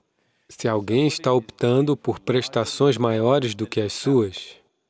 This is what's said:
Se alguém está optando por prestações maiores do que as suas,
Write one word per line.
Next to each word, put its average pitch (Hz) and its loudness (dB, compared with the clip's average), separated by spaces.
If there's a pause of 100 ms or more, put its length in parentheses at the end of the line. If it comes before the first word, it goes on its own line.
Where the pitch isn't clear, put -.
(500)
Se - -6
alguém 110 2
está 135 0
optando 127 0
por - -6
prestações 123 0
maiores 117 0
do 107 -6
que - -4
as 104 -4
suas, 117 -2 (340)